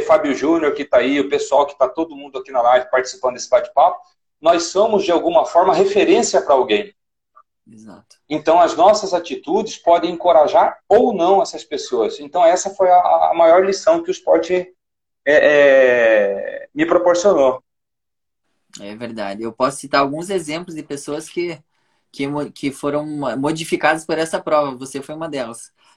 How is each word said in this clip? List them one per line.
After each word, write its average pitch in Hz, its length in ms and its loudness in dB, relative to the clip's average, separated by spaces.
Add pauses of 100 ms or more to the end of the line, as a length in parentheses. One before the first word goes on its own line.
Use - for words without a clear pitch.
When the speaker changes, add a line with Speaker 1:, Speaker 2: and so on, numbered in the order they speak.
Speaker 1:
Fábio 147 260 2
Júnior, 160 400 0
que 147 120 -8
tá 131 140 2
aí, 135 200 0
o 143 80 -2
pessoal 143 380 0
que - 120 -14
tá 127 120 0
todo 160 260 -8
mundo 139 240 -16
aqui 131 120 -16
na 131 100 -2
live 123 280 2
participando 127 440 -4
desse - 160 -14
bate-papo, 156 500 0 (400)
nós 170 280 2
somos, 208 360 0
de 170 80 -2
alguma 165 340 0
forma, 175 280 2
referência 196 680 2
pra - 120 0
alguém. 107 400 0 (800)
Speaker 2:
Exato. 110 460 -20 (100)
Speaker 1:
Então, 156 320 2
as 156 160 4
nossas 190 380 2
atitudes 175 640 -6
podem 170 340 0
encorajar 165 680 2 (100)
ou 240 240 4
não 185 280 2
essas 160 220 -8
pessoas. 120 560 -4
Então, 147 240 -2
essa 180 280 2
foi 185 180 0
a, 165 420 4
a - 40 -2
maior 170 280 6
lição 170 400 0
que 175 60 -8
o - 20 -4
esporte, 180 600 -2 (520)
é, 127 1400 2
é, - 80 -20
me 151 120 -2
proporcionou. 175 800 0 (1160)
Speaker 2:
É 101 160 -14
verdade. 110 480 -10
Eu 113 80 -8
posso 131 260 -4
citar 139 240 -2
alguns 151 280 -6
exemplos 170 460 -8
de 151 80 -14
pessoas 151 460 -12
que, 175 300 -8 (520)
que 139 160 -8
mo-, 147 240 -6
que 143 200 -6
foram 147 340 -6
mo-, 143 320 -8
modificadas 160 680 -2
por 160 120 -4
essa 165 240 -6
prova. 147 360 -2
Você 131 240 -12
foi 156 140 -16
uma 160 140 -12
delas. 120 420 -10 (260)